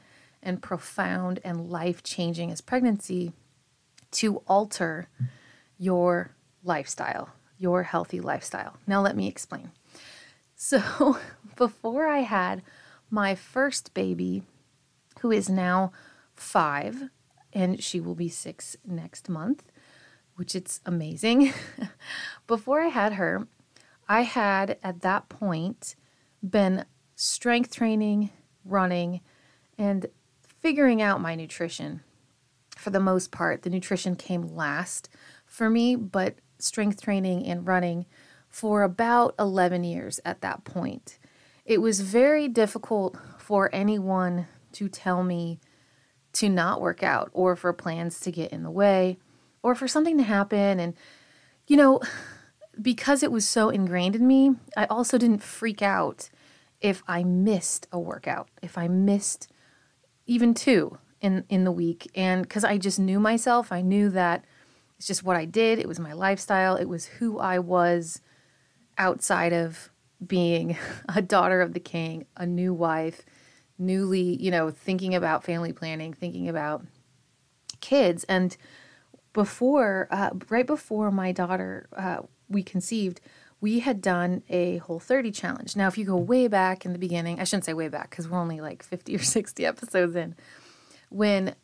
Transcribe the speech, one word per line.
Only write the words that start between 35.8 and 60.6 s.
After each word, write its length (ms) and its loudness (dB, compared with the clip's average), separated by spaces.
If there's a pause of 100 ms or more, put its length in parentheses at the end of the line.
but 400 -2 (220)
strength 440 -2
training 440 0
and 200 -6
running 400 0 (420)
for 340 0
about 560 4
eleven 460 2
years 400 -6
at 160 -6
that 240 -8
point. 540 -8 (460)
It 180 4
was 180 2
very 480 4
difficult 680 0 (200)
for 360 2
anyone 720 0 (260)
to 160 -6
tell 340 -2
me 380 -4 (760)
to 140 2
not 320 2
work 220 -4
out 300 0
or 240 2
for 160 -2
plans 480 -6
to 100 -8
get 220 -6
in 100 -8
the 80 -8
way 480 4 (440)
or 120 2
for 140 -4
something 300 2
to 60 6
happen. 540 2
And, 160 -2 (720)
you 100 6
know, 240 8 (800)
because 420 2
it 100 2
was 140 0
so 240 4
ingrained 440 0
in 120 4
me, 260 8 (240)
I 100 2
also 320 2
didn't 240 4
freak 400 -6
out 480 0 (500)
if 280 0
I 160 -2
missed 680 2
a 80 -6
workout, 500 -8 (140)
if 160 -10
I 100 -2
missed 600 2 (800)
even 280 4
two 440 2 (220)